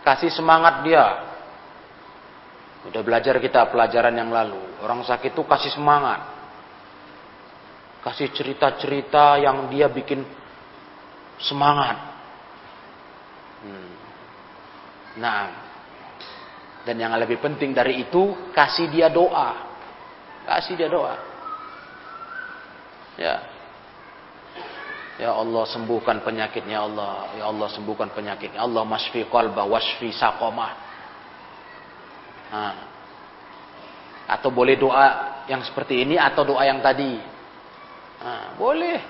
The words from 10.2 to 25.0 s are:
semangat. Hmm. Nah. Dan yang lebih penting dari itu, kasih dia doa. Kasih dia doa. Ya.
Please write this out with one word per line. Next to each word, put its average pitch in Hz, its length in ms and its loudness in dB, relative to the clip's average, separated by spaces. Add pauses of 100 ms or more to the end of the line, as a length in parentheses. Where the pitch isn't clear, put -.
semangat. 143 560 2 (1700)
Hmm. 92 280 -16 (1200)
Nah. 110 240 0 (1400)
Dan 117 160 -4
yang 113 160 -2
lebih 117 240 0
penting 147 320 -2
dari 127 320 0
itu, 190 480 0
kasih 156 400 4
dia 160 160 6
doa. 151 480 2 (880)
Kasih - 320 -4
dia 165 80 0
doa. 151 320 -2 (2000)
Ya. 82 240 -2 (1700)